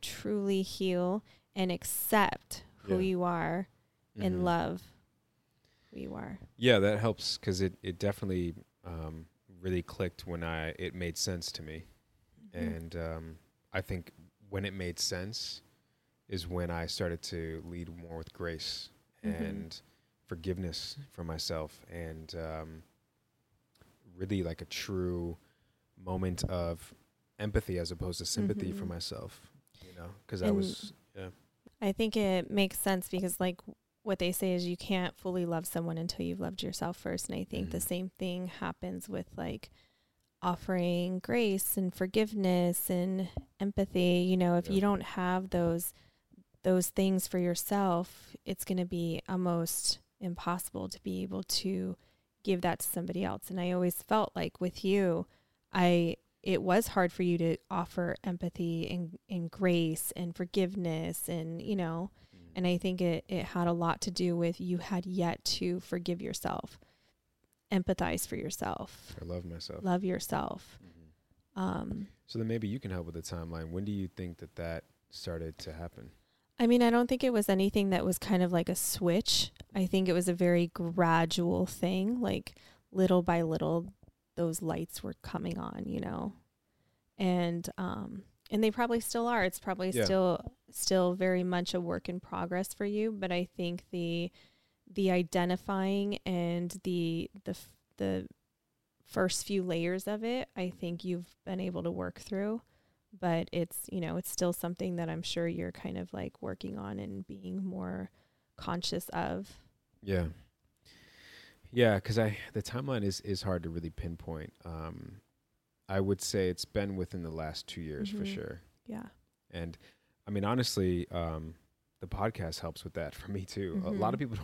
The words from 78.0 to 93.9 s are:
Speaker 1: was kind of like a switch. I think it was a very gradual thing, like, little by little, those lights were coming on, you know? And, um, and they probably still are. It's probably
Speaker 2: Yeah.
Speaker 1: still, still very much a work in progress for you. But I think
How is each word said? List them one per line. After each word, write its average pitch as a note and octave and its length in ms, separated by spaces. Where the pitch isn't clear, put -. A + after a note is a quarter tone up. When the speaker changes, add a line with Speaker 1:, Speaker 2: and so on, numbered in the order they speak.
Speaker 1:
was F#3 120
kind F#3 240
of F3 120
like E3+ 160
a F3+ 60
switch. - 760
I F#3+ 140
think F#3+ 200
it F3+ 60
was F3+ 160
a F3 40
very F3 340
gradual E3+ 960
thing, F#3+ 560
like, G3 340
little F#3 320
by E3+ 180
little, D#3+ 520
those E3 240
lights D#3+ 420
were - 180
coming - 360
on, - 280
you - 140
know? - 340
And, F3 600
um, F#3+ 460
and A3 140
they A3 80
probably A#3 300
still A#3 260
are. A#3 160
It's - 160
probably F#3 300
Speaker 2:
Yeah. G#3 160
Speaker 1:
still, F#3 480
still F3+ 420
very F#3 300
much F3+ 300
a F3+ 80
work F3 260
in F3+ 140
progress F3+ 520
for G#3 120
you. G#3+ 260
But F#3+ 220
I F3 240
think F3 340